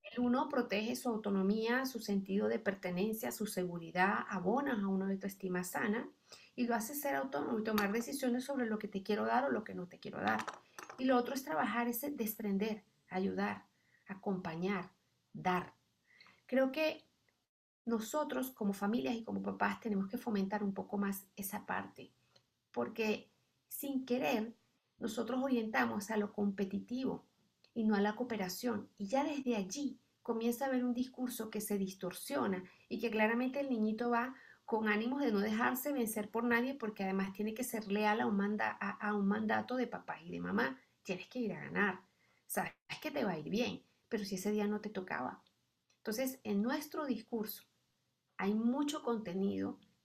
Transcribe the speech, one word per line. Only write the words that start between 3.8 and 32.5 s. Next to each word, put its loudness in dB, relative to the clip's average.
abonas 0
a 0
una 2
autoestima -2
sana 0
y 0
lo 2
hace -4
ser 0
autónomo 0
y 0
tomar 2
decisiones 0
sobre 0
lo 0
que -6
te -4
quiero 0
dar 4
o 2
lo 0
que -10
no -6
te -18
quiero -8
dar. 2
Y -2
lo 6
otro 2
es -2
trabajar 2
ese -2
desprender, -2
ayudar, -2
acompañar, -2
dar. 0
Creo 4
que 0
nosotros 0
como 0
familias 2
y -6
como -4
papás 0
tenemos 0
que -4
fomentar 0
un 0
poco -4
más -2
esa -8
parte, -6
porque -2
sin -4
querer 0
nosotros -2
orientamos 0
a 2
lo 0
competitivo -2
y 0
no 6
a 4
la 4
cooperación, -2
y -6
ya 4
desde 0
allí -2
comienza 0
a 0
haber 2
un 2
discurso -2
que -4
se 0
distorsiona -2